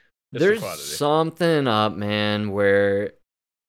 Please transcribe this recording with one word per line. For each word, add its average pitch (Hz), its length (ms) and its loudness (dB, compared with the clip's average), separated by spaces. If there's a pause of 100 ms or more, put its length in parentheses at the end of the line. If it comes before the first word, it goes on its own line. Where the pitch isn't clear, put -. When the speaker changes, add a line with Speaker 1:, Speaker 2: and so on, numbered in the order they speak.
(320)
Speaker 1:
the - 80 -8
Speaker 2:
there's 208 200 2
Speaker 1:
quantity. 85 220 -8
Speaker 2:
something 151 840 0
up, 107 280 0
man, 104 560 -2
where, 101 640 2 (560)